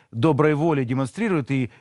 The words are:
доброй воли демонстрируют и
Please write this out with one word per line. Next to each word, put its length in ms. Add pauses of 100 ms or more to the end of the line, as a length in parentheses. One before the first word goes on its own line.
(100)
доброй 440
воли 300
демонстрируют 680
и 200 (100)